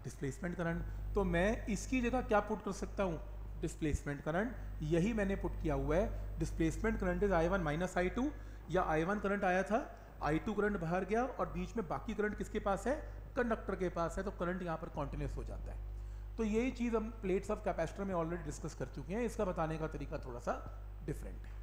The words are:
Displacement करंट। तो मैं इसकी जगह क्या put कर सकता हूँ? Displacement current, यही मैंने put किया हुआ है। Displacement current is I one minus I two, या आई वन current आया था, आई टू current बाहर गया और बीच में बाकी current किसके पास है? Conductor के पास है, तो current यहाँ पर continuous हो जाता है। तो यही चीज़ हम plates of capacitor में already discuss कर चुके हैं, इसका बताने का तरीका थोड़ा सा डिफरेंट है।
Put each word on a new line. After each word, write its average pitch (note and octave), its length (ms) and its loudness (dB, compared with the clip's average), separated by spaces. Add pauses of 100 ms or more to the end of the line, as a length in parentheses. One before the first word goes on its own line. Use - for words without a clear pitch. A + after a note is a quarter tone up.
Displacement C#3 540 -4
करंट। E3+ 260 0 (320)
तो G3+ 100 6
मैं F3+ 420 4
इसकी B3 340 2
जगह A#3+ 220 2
क्या G#3 180 6
put G#3 220 -2
कर G3+ 100 -2
सकता G3+ 300 -2
हूँ? E3 160 0 (420)
Displacement D3 640 0
current, F#3+ 320 2 (280)
यही E3+ 300 4
मैंने G3 240 2
put - 240 -2
किया D3+ 140 2
हुआ C#3 200 2
है। A3 280 2 (160)
Displacement E3 600 2
current F3+ 240 2
is G3 100 4
I E3 160 6
one F#3+ 140 2
minus D#3+ 320 0
I F3+ 200 4
two, B3 100 2 (460)
या F3+ 120 4
आई D#3+ 200 4
वन G3+ 160 0
current G3+ 260 2
आया F#3 180 6
था, G3+ 160 4 (440)
आई D3+ 160 4
टू A3 140 -2
current G3+ 260 2
बाहर E3+ 260 0
गया A3 180 2
और A3+ 260 -2
बीच F3+ 280 -4
में G3 100 -2
बाकी D3 260 -2
current G#3 240 0
किसके G#3 240 -2
पास G3 260 0
है? C4+ 80 2 (400)
Conductor A3 400 0
के F3 160 0
पास E3+ 260 0
है, F#3+ 60 -2
तो G3 100 -2
current F3+ 300 -2
यहाँ E3 140 -2
पर E3 140 -6
continuous C#3+ 460 -2
हो C3 60 -4
जाता - 280 -6
है। - 680 -8
तो A3+ 60 2
यही A3+ 300 4
चीज़ A#3+ 220 0
हम A3 180 0 (100)
plates F#3+ 280 2
of G#3 140 -2
capacitor F3 420 -2
में F#3+ 80 -2
already E3 300 0
discuss D3 300 -6
कर C3 200 -4
चुके D3 180 -6
हैं, A#3 100 0
इसका A3 220 0
बताने D#3+ 320 0
का D#3 100 -2
तरीका D3 380 -4
थोड़ा B2 160 -6
सा B3+ 200 -2 (440)
डिफरेंट G2 320 -6
है। - 260 -10